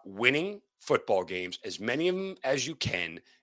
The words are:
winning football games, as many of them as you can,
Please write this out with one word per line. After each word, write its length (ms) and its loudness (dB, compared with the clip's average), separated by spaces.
winning 560 2
football 460 2
games, 400 -6
as 140 -8
many 280 0
of 80 2
them 200 -6
as 200 0
you 80 -6
can, 460 -4